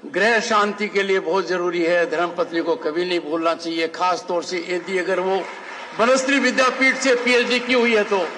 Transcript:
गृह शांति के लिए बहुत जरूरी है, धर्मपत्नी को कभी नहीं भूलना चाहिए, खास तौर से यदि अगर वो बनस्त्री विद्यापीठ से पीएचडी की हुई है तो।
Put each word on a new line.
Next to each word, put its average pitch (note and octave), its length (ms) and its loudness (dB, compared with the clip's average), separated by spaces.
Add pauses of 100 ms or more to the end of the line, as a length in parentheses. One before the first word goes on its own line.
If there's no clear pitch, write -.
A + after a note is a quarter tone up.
गृह G#3 340 2
शांति G#3 480 0
के F#3+ 140 0
लिए F#3+ 180 2
बहुत E3+ 260 0
जरूरी F3 360 -2
है, E3+ 280 2
धर्मपत्नी E3+ 500 -2
को D#3+ 160 0
कभी D#3+ 280 -2
नहीं F3+ 160 0
भूलना E3 340 -2
चाहिए, E3 340 -4
खास E3+ 400 -2
तौर F3 160 -2
से F#3 240 -6
यदि F3+ 300 -4
अगर F3+ 220 0
वो F#3+ 240 0 (540)
बनस्त्री C4 400 4
विद्यापीठ B3+ 580 2
से C4 180 2
पीएचडी A#3+ 460 2
की B3 140 -2
हुई A#3 220 4
है G#3 80 4
तो। G3 340 0